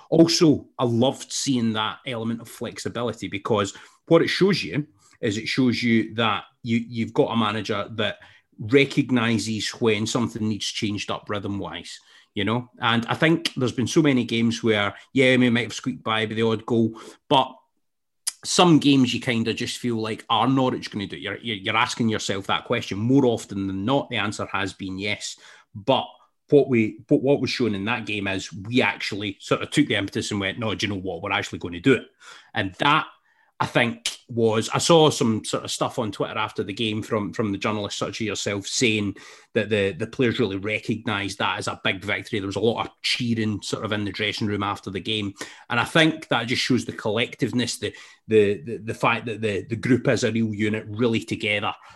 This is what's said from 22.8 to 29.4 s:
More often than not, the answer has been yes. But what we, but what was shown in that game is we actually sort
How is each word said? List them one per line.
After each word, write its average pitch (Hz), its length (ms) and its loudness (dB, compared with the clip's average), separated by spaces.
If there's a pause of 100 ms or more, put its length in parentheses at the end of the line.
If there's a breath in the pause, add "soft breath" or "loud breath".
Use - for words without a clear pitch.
More 127 280 4
often 107 420 -2
than 95 160 -4
not, 135 260 0
the 120 80 -4
answer 101 280 -4
has 95 280 -4
been 95 240 -10
yes. 101 400 -6 (360 loud breath)
But 113 320 0 (440 soft breath)
what 143 200 6
we, 113 380 2
but 147 140 4
what 135 200 2
was 123 80 -2
shown 110 260 0
in 98 100 -4
that 110 200 -4
game 101 220 -4
is 95 260 -4
we 110 280 0
actually 104 580 -2
sort - 220 -2